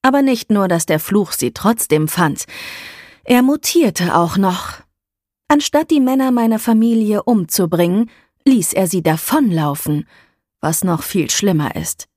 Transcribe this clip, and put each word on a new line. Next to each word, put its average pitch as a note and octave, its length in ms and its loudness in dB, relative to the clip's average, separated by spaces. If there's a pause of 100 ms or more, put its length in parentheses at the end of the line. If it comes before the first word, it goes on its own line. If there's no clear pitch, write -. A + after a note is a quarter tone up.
Aber C4+ 200 2
nicht C4 280 0
nur, G3+ 160 2
dass E3+ 200 0
der D#3 120 0
Fluch G3 340 -2
sie B2 200 -4
trotzdem D#3 560 0
fand. D#3+ 360 -2 (800)
Er B3 180 4
mutierte C4 720 0
auch E3+ 200 0
noch. F#3+ 380 -2 (720)
Anstatt D4 440 0
die D4+ 100 4
Männer C4 300 2
meiner A3+ 280 2
Familie A3+ 640 2
umzubringen, F3+ 880 0 (340)
ließ B3 280 2
er F#3+ 140 0
sie F3 160 -2
davonlaufen, D#3 1040 -2 (540)
was D#3+ 220 -2
noch F3 220 -2
viel E3 260 -2
schlimmer E3 460 0
ist. - 400 -10